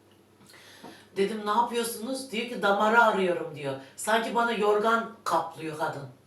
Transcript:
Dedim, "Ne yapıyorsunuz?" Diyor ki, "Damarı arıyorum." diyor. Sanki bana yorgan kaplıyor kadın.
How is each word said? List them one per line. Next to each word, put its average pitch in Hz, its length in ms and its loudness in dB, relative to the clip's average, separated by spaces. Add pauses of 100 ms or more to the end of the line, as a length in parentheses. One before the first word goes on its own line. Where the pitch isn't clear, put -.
(1160)
Dedim, 208 280 0
"Ne 208 40 -2
yapıyorsunuz?" 233 840 -2
Diyor 233 180 -6
ki, 208 120 -8
"Damarı 214 420 6
arıyorum." 180 520 2
diyor. 139 200 -6 (200)
Sanki 220 400 0
bana 233 160 2
yorgan 208 600 2 (120)
kaplıyor - 540 -4
kadın. 143 300 -6 (200)